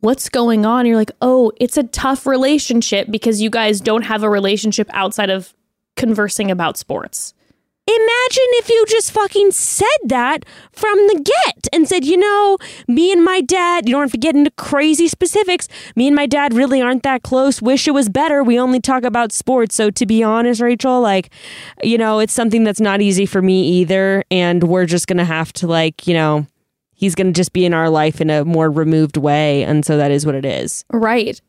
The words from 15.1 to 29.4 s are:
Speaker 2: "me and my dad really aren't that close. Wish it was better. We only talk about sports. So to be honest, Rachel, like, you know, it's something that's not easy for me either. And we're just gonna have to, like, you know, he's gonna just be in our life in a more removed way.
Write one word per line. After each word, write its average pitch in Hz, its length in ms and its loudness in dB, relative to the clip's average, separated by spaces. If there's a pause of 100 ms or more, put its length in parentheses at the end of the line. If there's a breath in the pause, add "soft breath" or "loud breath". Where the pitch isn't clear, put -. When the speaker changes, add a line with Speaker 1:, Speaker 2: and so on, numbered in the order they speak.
Speaker 2:
"me 240 100 2
and 285 80 4
my 285 120 2
dad 285 280 0
really 262 260 2
aren't 247 220 0
that 262 220 -2
close. 262 360 0
Wish 262 280 0
it - 20 0
was 269 180 2
better. 285 360 0
We 233 140 2
only 254 220 0
talk 262 220 -2
about 233 300 -2
sports. 240 420 -2
So 214 160 0
to 214 160 -2
be 220 160 2
honest, 226 380 0
Rachel, 247 400 0
like, 196 300 0 (520 loud breath)
you 226 160 0
know, 220 220 0
it's 214 120 0
something 226 300 0
that's 208 180 0
not 202 220 2
easy 196 240 2
for 190 160 0
me 185 200 4 (180)
either. 190 500 0
And 175 320 0
we're 180 240 2
just 170 220 -2
gonna 180 160 0
have 160 300 -2
to, - 120 -6
like, 160 400 -2
you 180 80 0
know, 151 320 0 (480)
he's 190 220 -2
gonna 185 160 0
just 170 200 -2
be 180 120 0
in 175 100 0
our 160 160 0
life 156 300 0
in 156 100 0
a 151 140 0
more 160 260 0
removed 156 460 0
way. 147 480 0